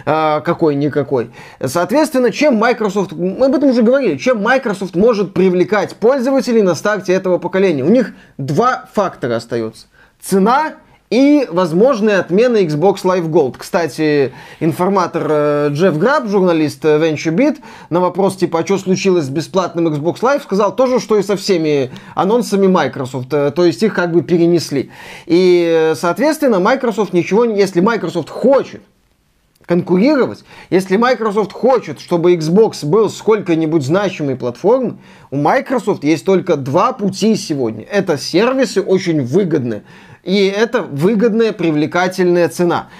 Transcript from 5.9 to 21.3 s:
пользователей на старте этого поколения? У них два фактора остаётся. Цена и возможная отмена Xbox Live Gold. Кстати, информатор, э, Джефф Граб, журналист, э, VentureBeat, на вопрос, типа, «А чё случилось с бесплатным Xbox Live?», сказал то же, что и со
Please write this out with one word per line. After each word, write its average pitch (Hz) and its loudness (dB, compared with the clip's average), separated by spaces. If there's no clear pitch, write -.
пользователей 240 2
на 180 2
старте 196 -2
этого 185 0
поколения? 175 0
У 151 0
них 220 2
два 170 -2
фактора 156 -4
остаётся. 113 -6
Цена 233 0
и 277 4
возможная 190 2
отмена 226 2
Xbox 170 0
Live 180 0
Gold. 151 0
Кстати, 151 -2
информатор, 170 -2
э, 147 0
Джефф 156 0
Граб, 254 2
журналист, 175 0
э, 151 4
VentureBeat, 165 0
на 165 0
вопрос, 185 0
типа, 165 -2
«А 170 -2
чё 196 -2
случилось 185 0
с 131 -6
бесплатным 170 -2
Xbox 151 -4
Live?», 277 0
сказал 196 -2
то 262 2
же, 247 0
что 214 0
и - 0
со 196 -2